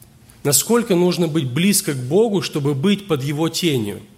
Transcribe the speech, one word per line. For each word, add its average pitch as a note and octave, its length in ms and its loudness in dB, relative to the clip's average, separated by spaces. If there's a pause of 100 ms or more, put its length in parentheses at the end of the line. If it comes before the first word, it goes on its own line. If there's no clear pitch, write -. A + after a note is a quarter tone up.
(440)
Насколько G#3+ 500 2
нужно F3 340 2
быть D3 200 0
близко E3 460 0
к C3+ 40 -6
Богу, F3 460 0
чтобы D3 320 -2
быть G3 320 0
под C#3+ 160 -2
Его D3+ 260 -2
тенью? B2+ 540 -2 (140)